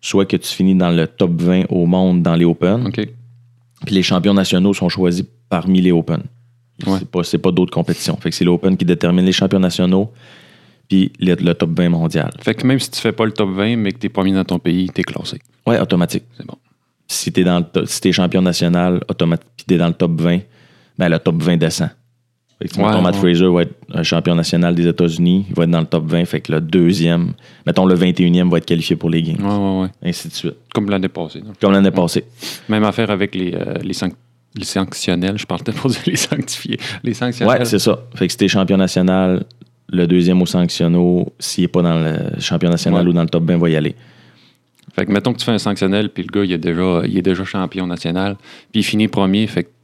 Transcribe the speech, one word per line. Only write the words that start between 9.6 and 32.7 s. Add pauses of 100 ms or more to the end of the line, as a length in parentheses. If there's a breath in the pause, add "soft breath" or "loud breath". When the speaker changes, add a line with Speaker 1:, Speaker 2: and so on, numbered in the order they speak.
Speaker 1:
nationaux (760 soft breath)
puis
le,
le
top
vingt
mondial. (100)
Speaker 2:
Fait
que
même
si
tu
fais
pas
le
top
vingt,
mais
que
t'es
premier
dans
ton
pays,
t'es
classé. (260)
Speaker 1:
Ouais,
automatique. (140)
Speaker 2:
C'est
bon. (520)
Speaker 1:
Si
t'es
dans
le
to-,
si
t'es
champion
national,
automat-,
puis
t'es
dans
le
top
vingt, (600 soft breath)
ben
le
top
vingt
descend. (720)
Fait
que,
Speaker 2:
Ouais,
Speaker 1:
mettons,
Matt
Speaker 2:
ouais. (120)
Speaker 1:
Fraser
va
être (200)
un
champion
national
des
États-Unis,
il
va
être
dans
le
top
vingt,
fait
que
le
deuxième, (320 loud breath)
mettons
le
vingt
et
unième
va
être
qualifié
pour
les
Games.
Speaker 2:
Ouais,
ouais,
ouais.
Speaker 1:
Ainsi
de
suite. (180)
Speaker 2:
Comme
l'année
passée,
donc.
Speaker 1:
Comme
l'année
Speaker 2:
Ouais.
Speaker 1:
passée. (460 loud breath)